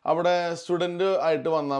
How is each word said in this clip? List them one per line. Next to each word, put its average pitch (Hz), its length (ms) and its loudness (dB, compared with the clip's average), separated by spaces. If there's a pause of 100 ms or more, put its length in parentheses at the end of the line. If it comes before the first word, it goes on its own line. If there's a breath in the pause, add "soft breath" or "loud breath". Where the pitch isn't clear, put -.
(120)
അവിടെ 170 220 2 (260)
സ്റ്റുഡന്റ് 175 480 -2 (200)
ആയിട്ട് 160 220 0
വന്ന 147 300 0